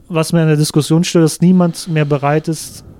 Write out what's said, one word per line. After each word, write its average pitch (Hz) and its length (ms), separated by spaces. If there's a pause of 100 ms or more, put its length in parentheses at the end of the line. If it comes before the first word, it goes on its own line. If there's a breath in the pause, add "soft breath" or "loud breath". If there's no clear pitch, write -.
was 160 260
mir 170 80
an 160 60
der 156 100
Diskussion 156 460
stört, 165 220
dass - 160
niemand 175 460
mehr 156 180
bereit 147 420
ist - 360 (160)